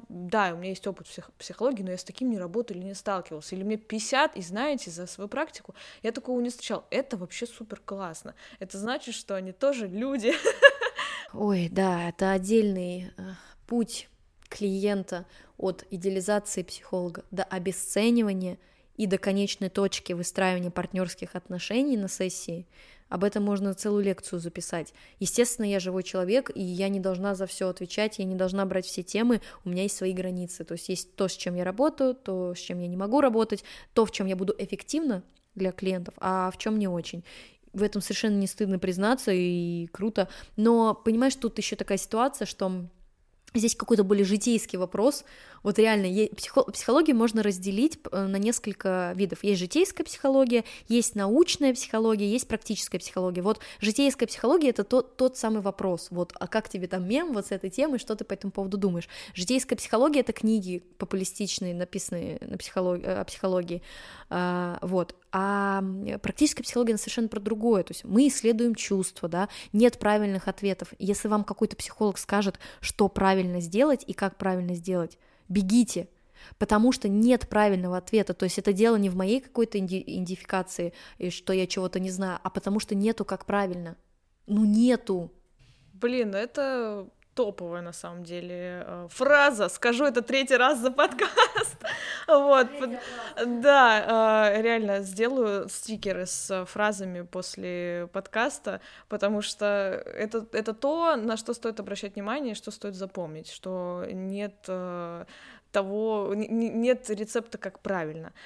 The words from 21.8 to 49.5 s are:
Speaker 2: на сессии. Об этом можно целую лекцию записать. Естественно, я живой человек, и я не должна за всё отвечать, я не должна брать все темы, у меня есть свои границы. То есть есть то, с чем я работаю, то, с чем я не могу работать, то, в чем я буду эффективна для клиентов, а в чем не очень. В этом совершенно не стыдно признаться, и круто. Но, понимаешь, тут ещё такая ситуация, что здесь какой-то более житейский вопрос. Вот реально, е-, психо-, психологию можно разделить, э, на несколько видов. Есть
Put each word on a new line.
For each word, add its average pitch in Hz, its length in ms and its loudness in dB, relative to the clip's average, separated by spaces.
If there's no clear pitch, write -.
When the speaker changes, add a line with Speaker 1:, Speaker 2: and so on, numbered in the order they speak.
Speaker 2:
на 196 100 -4
сессии. 180 580 -6
Об 180 140 0
этом 202 200 0
можно 196 300 0
целую 208 300 0
лекцию 185 360 -4
записать. 170 540 -8
Естественно, 233 480 0
я 196 140 0
живой 185 220 -4
человек, 190 520 0
и - 80 -6
я 185 260 -2
не 196 100 -2
должна 190 360 -2
за 190 120 -4
всё 185 220 -4
отвечать, 208 500 -4
я 190 60 -4
не 185 120 -2
должна 190 280 0
брать 185 220 -2
все - 160 -6
темы, 226 400 2
у - 20 -4
меня 180 140 -2
есть 202 160 -4
свои 190 160 -2
границы. 180 500 -6
То - 80 -12
есть - 160 -8
есть - 260 -6
то, 190 140 0
с - 80 -6
чем 180 180 -6
я 180 100 -2
работаю, 262 500 2
то, 180 400 -4
с 175 40 -10
чем 180 220 -8
я 175 80 -4
не 180 80 -6
могу 208 240 2
работать, 220 440 2
то, 226 140 6
в 214 60 -10
чем 190 160 -2
я 190 80 0
буду 185 220 -2
эффективна 220 640 -4
для 185 160 0
клиентов, 185 480 -4
а 185 300 0
в 185 60 -10
чем 220 220 -2
не 202 100 0
очень. 170 340 -6
В 196 80 -2
этом 208 180 0
совершенно 208 380 0
не 196 80 2
стыдно 190 320 -2
признаться, 202 560 0
и 175 540 0
круто. 202 380 -2
Но, 226 380 6
понимаешь, 240 400 2
тут - 240 -4
ещё 208 180 -4
такая 196 220 -2
ситуация, 233 480 -2
что 185 420 -4
здесь 226 200 2
какой-то 214 300 4
более 202 220 4
житейский 214 520 2
вопрос. 202 460 0
Вот 202 160 2
реально, 214 280 6
е-, 202 220 2
психо-, - 420 0
психологию 285 460 4
можно 220 260 4
разделить, 202 560 0
э, 196 140 -2
на 190 100 -2
несколько 190 800 -2
видов. 185 260 -2
Есть 196 180 2